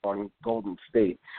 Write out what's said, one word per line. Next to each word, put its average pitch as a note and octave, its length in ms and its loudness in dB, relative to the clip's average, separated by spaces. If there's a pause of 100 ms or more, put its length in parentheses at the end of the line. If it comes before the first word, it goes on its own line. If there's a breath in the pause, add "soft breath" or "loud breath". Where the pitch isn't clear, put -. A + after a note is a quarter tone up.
on G2+ 260 -2 (140)
Golden G#2 320 -2 (120)
State, G2+ 300 4 (200 loud breath)